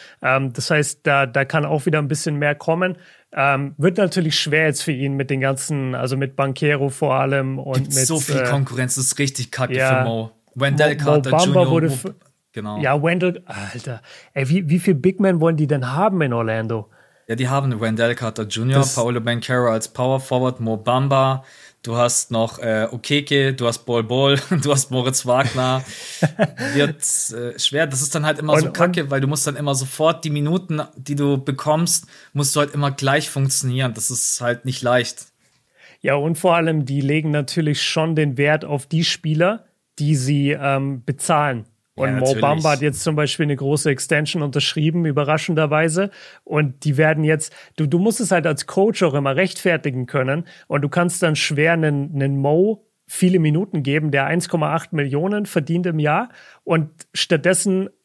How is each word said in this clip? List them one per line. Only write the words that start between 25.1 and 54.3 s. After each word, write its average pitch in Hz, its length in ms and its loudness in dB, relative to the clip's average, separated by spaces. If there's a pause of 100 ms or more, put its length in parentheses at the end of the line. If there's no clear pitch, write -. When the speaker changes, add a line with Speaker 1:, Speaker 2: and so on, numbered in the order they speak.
Speaker 2:
Wagner. 127 600 0 (360)
Speaker 1:
<laughs> 185 520 -2
Speaker 2:
Wird, 143 280 0
äh, 120 560 -6
schwer. 151 300 0
Das 135 140 -4
ist - 120 -4
dann 156 120 0
halt 156 140 2
immer 151 200 2
so 160 80 2
Speaker 1:
Und, 165 60 -6
Speaker 2:
kacke, 175 300 2
Speaker 1:
und 139 80 -4
Speaker 2:
weil 135 100 0
du 139 60 2
musst 139 200 0
dann 143 80 -4
immer 143 200 -2
sofort 156 500 0
die 156 40 -4
Minuten, 151 520 -2 (160)
die 139 180 -8
du 143 220 2
bekommst, 151 680 0 (280)
musst 139 220 0
du 151 40 0
halt 147 140 0
immer 143 180 0
gleich 139 380 0
funktionieren. 131 640 -2
Das 107 160 -6
ist - 320 -4
halt 120 240 -2
nicht 131 160 -6
leicht. 123 460 0 (760)
Speaker 1:
Ja, 139 140 0
und 151 220 0
vor 175 180 4
allem, 160 300 2
die 139 160 -2
legen 151 300 0
natürlich 147 500 -2
schon 160 340 0
den 147 220 0
Wert 151 280 2
auf 147 220 -4
die 165 180 0
Spieler, 170 600 0 (340)
die 147 160 2
sie, 139 360 2
ähm, 139 540 -2
bezahlen. 143 600 0 (360)
Und - 60 0
Speaker 2:
Ja, 131 80 0
Speaker 1:
Mo 131 60 0
Speaker 2:
natürlich. 135 200 2
Speaker 1:
Bamba 151 300 2
hat 135 100 0
jetzt 143 220 -2
zum 156 120 0
Beispiel 151 280 0
eine 147 120 0
große 139 360 0
Extension 151 500 -2
unterschrieben, 151 640 0
überraschenderweise. 156 1040 0 (340)
Und 151 400 -2
die 139 140 0
werden 156 260 4
jetzt, 156 300 0 (220)
du, 160 100 -2
du 156 140 2
musst 220 200 0
es 196 120 0
halt 170 160 2
als 151 180 -2
Coach 202 380 0
auch 151 100 2
immer 139 220 0
rechtfertigen 156 720 0
können. 139 380 -2 (220)
Und 143 140 -2
du 143 80 0
kannst 175 320 0
dann 160 140 2
schwer 156 380 2
einen, 151 420 0
einen 139 220 0
Mo 165 500 2 (180)
viele 185 320 2
Minuten 156 460 0
geben, 151 260 0
der 139 160 2
eins 165 240 -2